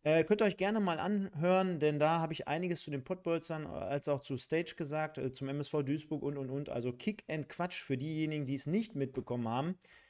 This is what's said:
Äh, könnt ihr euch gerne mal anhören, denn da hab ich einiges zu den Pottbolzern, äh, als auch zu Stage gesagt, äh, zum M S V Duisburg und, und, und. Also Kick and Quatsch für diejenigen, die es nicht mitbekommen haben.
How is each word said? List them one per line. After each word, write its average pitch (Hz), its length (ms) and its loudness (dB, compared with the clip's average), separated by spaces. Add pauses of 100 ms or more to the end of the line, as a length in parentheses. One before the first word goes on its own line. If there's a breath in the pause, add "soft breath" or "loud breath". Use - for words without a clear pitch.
Äh, 160 200 6
könnt 208 180 4
ihr 214 40 6
euch 196 120 4
gerne 208 220 2
mal 175 200 2
anhören, 185 800 2
denn 151 200 4
da 160 220 6
hab 160 100 0
ich - 160 -6
einiges 170 340 -2
zu 151 100 -6
den 135 120 -2
Pottbolzern, 165 600 -2
äh, - 40 -10
als 127 380 -2
auch 139 140 2
zu 135 160 -4
Stage 165 400 -2
gesagt, 151 400 -4
äh, 131 160 -4
zum 135 160 -6
M 143 100 -2
S 165 100 -4
V 151 120 0
Duisburg 147 420 -2
und, 143 140 -2
und, 135 120 -6
und. 139 200 -4
Also 123 240 -2
Kick 208 340 -4
and 156 220 -4
Quatsch - 320 -4
für 135 160 -2
diejenigen, 156 480 -2
die 135 100 -2
es 135 120 -6
nicht 214 280 0
mitbekommen 123 540 -2
haben. 143 280 -2 (320 loud breath)